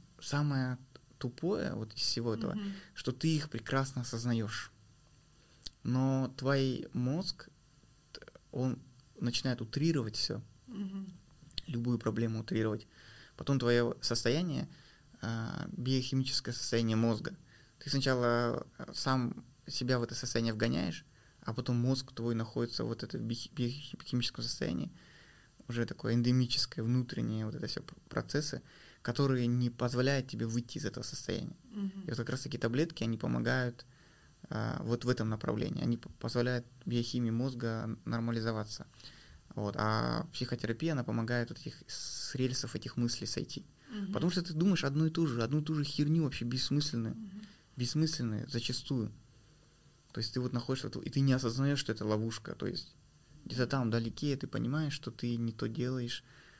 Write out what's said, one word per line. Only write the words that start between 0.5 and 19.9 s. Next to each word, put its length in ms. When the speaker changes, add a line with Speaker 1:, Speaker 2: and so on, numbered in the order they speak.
Speaker 1:
тупое 560
вот 200
из 80
всего 320
этого, 200
Speaker 2:
Мгм. 180
Speaker 1:
что 180
ты 240
их 140
прекрасно 520
осознаешь. 680
Но 520
твой 580
мозг, 540
т-, 80
он 260
начинает 420
утрировать 540
все. 260
Speaker 2:
Мгм. 380
Speaker 1:
Любую 320
проблему 420
утрировать. 460
Потом 220
твое 440
состояние, 640
а, 500
биохимическое 840
состояние 420
мозга. 380
Ты 120
сначала, 760
а, 160
сам 500
себя 320